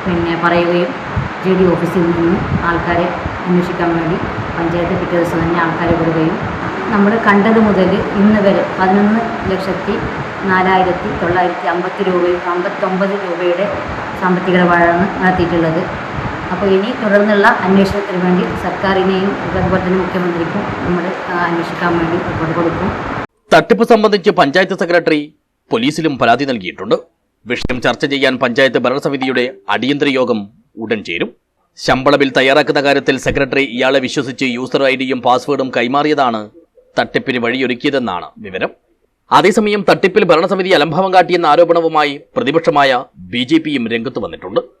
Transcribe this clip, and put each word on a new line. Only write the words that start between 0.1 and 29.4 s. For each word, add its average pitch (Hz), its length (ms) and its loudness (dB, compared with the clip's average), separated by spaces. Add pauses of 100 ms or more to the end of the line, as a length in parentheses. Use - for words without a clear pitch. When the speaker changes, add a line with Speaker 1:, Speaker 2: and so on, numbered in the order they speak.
Speaker 1:
പറയുകയും 175 480 2 (540)
ജെ 185 140 2
ഡി 185 140 6
ഓഫീസിൽ 170 360 0
നിന്ന് 170 300 2 (300)
ആൾക്കാരെ 170 380 0 (380)
അന്വേഷിക്കാൻ 180 520 0
വേണ്ടി 165 200 -2 (400)
പഞ്ചായത്ത് 170 420 -2
പിറ്റേ 175 180 -4
ദിവസം 165 260 0
തന്നെ 170 200 0
ആൾക്കാരെ 165 380 0
വിടുകയും, 160 340 0 (580)
നമ്മൾ 202 180 4 (160)
കണ്ടത് 208 400 4
മുതൽ 185 220 4 (320)
ഇന്ന് 208 240 6
വരെ 180 180 4 (160)
പതിനൊന്ന് 202 400 4 (320)
ലക്ഷത്തി 185 440 -2 (560)
നാലായിരത്തി 185 580 2 (120)
തൊള്ളായിരത്തി 180 520 0
അമ്പത്തി 185 340 -4
രൂപയും, 175 320 2 (140)
അമ്പത്തൊമ്പത് 190 600 -2 (100)
രൂപയുടെ 175 420 -2 (560)
സാമ്പത്തിക 180 360 0
ഇടപാടാണ് 175 480 2 (180)
നടത്തിയിട്ടുള്ളത്. 170 560 0 (720)
അപ്പോൾ, 185 140 -4
ഇനി 196 240 2 (140)
തുടർന്നുള്ള 208 440 4
അന്വേഷണത്തിന് 196 800 2
വേണ്ടി 180 180 2 (200)
സർക്കാരിനെയും 190 680 0 (120)
അതുപോലെ 185 420 0
തന്നെ 185 120 2
മുഖ്യമന്ത്രിക്കും 175 680 -2 (220)
നമ്മൾ, 175 200 -2 (280)
ആ, 180 120 -4
അന്വേഷിക്കാൻ 170 520 -2
വേണ്ടി 165 200 0 (100)
റിപ്പോർട്ട് 160 300 -4
കൊടുക്കും. 165 320 -2 (640)
Speaker 2:
തട്ടിപ്പ് 202 400 4
സംബന്ധിച്ച് 208 360 4
പഞ്ചായത്ത് 180 500 0
സെക്രട്ടറി 170 420 2 (500)
പോലീസിലും 143 460 0
പരാതി 123 280 2
നൽകിയിട്ടുണ്ട്. 107 500 -4 (500)
വിഷയം 120 360 -4
ചർച്ച 123 240 -2
ചെയ്യാൻ 135 380 0
പഞ്ചായത്ത് 127 340 2
ഭരണസമിതിയുടെ 131 680 -2 (240)